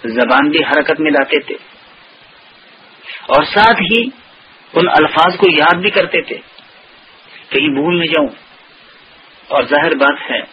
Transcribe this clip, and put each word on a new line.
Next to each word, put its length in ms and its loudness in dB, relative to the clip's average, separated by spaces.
زبان 420 2
بھی 80 0
حرکت 420 0
میں 100 0
لاتے 300 0
تھے، 140 -12
اور 180 2
ساتھ 380 2
ہی 220 0
ان 160 0
الفاظ 480 2
کو 140 2
یاد 240 2
بھی 160 -2
کرتے 320 -2
تھے، 140 -12
کہیں 200 -2
بھول 300 -2
نہ 60 -2
جاؤں۔ 240 0
اور 140 0
ظاہر 320 0
بات 360 0
ہے 100 -4